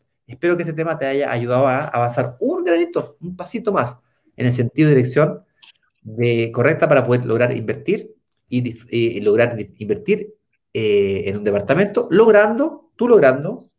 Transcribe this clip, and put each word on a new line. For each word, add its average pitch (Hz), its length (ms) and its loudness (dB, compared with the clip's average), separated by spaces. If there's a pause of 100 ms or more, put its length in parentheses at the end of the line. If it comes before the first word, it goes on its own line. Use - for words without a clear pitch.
(260)
Espero 170 300 -2
que 175 80 -6
este 156 100 -8
tema 160 240 -4
te 139 80 -6
haya 139 240 -2
ayudado 123 360 0
a 135 200 0
avanzar 120 540 -4
un 339 240 -2
granito, 339 560 -2
un 180 160 -12
pasito 196 360 -6
más 131 260 -2 (380)
en 123 100 -2
el 123 60 2
sentido 123 360 0
de 143 80 6
dirección 131 480 0 (580)
de, 117 500 -2
correcta 147 360 0
para 135 180 4
poder 123 180 0
lograr 120 320 0
invertir 120 580 -6 (340)
y 123 140 -2
dif-, 117 280 -10
eh, 113 320 -2
lograr 113 340 2
dif-, 104 220 -12
invertir, 107 560 -4 (380)
eh, 101 580 0
en 101 80 -6
un 104 60 -10
departamento, 143 680 0
logrando, 220 840 4
tú 240 120 -2
logrando, 156 720 2